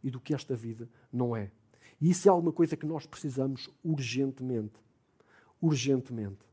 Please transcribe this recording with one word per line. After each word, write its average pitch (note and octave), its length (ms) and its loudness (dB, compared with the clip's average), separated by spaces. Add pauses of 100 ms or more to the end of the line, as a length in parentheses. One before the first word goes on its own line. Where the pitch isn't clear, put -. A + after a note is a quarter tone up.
e C3+ 80 -4
do B2 80 -10
que D3+ 160 -4
esta C#3 220 -6
vida A2+ 320 -10 (240)
não B2 240 0
é. G2+ 140 -6 (500)
E D#3+ 100 4
isso F3+ 160 4
é G3+ 40 10
alguma E3+ 220 4
coisa D#3 240 2
que D3+ 100 -8
nós D3+ 200 -6
precisamos C3+ 600 -4 (160)
urgentemente. C3 960 -2 (800)
Urgentemente. B2+ 760 0 (140)